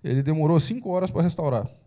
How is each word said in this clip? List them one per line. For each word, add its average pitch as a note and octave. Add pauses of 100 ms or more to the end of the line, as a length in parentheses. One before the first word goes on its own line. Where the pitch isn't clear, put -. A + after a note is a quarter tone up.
ele C3+
demorou D#3
cinco A#3
horas F#3
pra E3
restaurar. C#3+ (200)